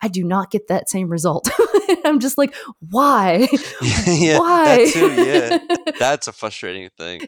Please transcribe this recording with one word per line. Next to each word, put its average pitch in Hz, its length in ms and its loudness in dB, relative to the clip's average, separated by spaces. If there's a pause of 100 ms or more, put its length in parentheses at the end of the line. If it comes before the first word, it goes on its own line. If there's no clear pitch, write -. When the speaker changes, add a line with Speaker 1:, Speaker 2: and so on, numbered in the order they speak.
Speaker 1:
I 220 60 -4
do 185 160 -4
not 185 260 -2
get 208 200 -4
that - 200 -2
same 190 200 -4
result. 170 400 -2 (280)
<laughs> 349 280 0
I'm 294 160 2
just 254 160 -2
like, 285 180 0 (340)
"Why? 226 600 2 (160)
Speaker 2:
<laughs> - 160 -14 (260)
Yeah, 160 320 4
Speaker 1:
Why?" 320 460 4
Speaker 2:
that 151 80 2
too, 330 180 2
yeah. 330 840 -2
Speaker 1:
<laughs> - 60 -16
Speaker 2:
That's 135 300 -2
a - 20 -12
frustrating 95 680 -10
thing. 85 300 -12